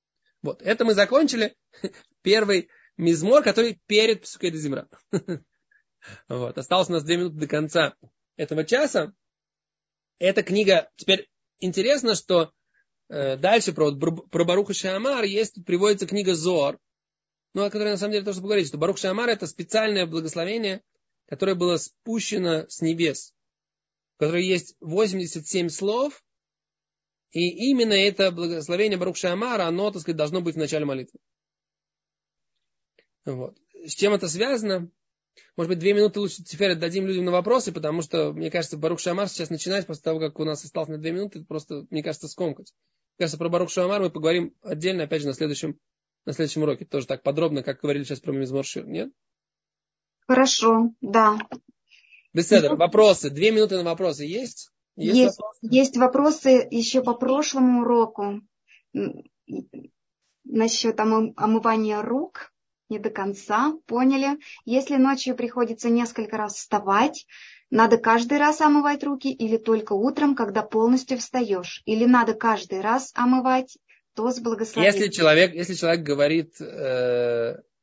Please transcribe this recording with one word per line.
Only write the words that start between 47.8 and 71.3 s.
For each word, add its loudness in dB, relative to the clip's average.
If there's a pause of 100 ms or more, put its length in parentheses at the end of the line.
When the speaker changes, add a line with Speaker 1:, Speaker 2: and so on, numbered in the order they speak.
Speaker 1:
говорили -2
сейчас -10
про -8
Мизмор -4
Шир, -10
нет? -8 (1160)
Speaker 2:
Хорошо, 4
да. 2 (960)
Speaker 1:
Беседа, 4
Speaker 2:
Ну, 0
Speaker 1:
вопросы. 6
Две 2
минуты 2
на -2
вопросы -2
есть? -10 (260)
Есть 4
Speaker 2:
Есть, 6
Speaker 1:
вопросы? -14
Speaker 2:
есть 4
вопросы 4
ещё 0
по 0
прошлому 2
уроку. 0 (520)
М, -6 (1200)
насчёт 0
омы-, 0
омывания 0
рук. -6 (360)
Не -6
до -4
конца -2 (140)
поняли. 2 (240)
Если 0
ночью 2
приходится -4
несколько 0
раз -4
вставать, 0 (460)
надо 6
каждый 2
раз 2
омывать 4
руки -4
или -2
только 0
утром, 2
когда -2
полностью 2
встаёшь? -4